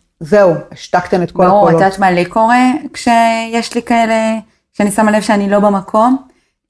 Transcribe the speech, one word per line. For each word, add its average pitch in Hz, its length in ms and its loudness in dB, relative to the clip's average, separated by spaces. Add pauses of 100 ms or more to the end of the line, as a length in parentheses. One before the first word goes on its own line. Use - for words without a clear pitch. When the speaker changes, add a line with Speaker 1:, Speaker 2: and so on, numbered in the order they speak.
(200)
Speaker 1:
זהו, 180 340 2 (180)
השתקתן - 520 -4
את 170 80 -6
כל 180 140 0
Speaker 2:
ברור, 190 120 2
Speaker 1:
הקולות. 165 240 2
Speaker 2:
את 180 40 2
יודעת 190 140 -2
מה 190 120 2
לי 175 140 0
קורה 226 400 0 (280)
כשיש 226 800 -2
לי 240 60 -4
כאלה, 226 560 0 (360)
כשאני 208 180 -2
שמה 214 200 0
לב 208 100 0
שאני 202 280 0
לא 202 100 2
במקום, 214 580 0 (520)